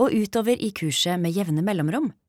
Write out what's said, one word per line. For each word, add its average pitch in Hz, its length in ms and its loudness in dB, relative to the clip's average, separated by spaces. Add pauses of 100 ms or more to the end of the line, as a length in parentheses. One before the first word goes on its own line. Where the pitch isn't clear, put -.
Og - 100 4
utover 220 460 0
i 214 160 -2
kurset 175 480 0
med 170 140 0
jevne 165 280 0
mellomrom 196 460 0 (180)